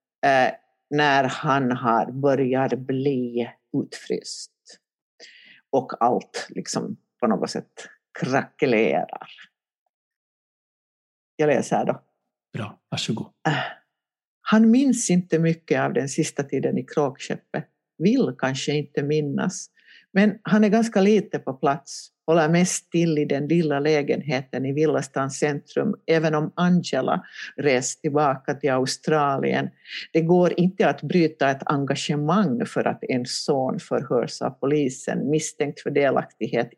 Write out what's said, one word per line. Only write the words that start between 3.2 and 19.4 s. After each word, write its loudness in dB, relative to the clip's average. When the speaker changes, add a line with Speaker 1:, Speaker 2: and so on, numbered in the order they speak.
Speaker 1:
utfryst. -8
Och -2
allt -2
liksom -6
på 0
något 0
sätt -12
krackelerar. 0
Jag 2
läser 2
här 0
då. -4
Speaker 2:
Bra, -10
varsågod. -6
Speaker 1:
Eh, 2
han 6
minns 2
inte 2
mycket 0
av 0
den -2
sista -4
tiden -2
i -6
Kråkskeppet. -4
Vill 2
kanske -4
inte -4
minnas. -2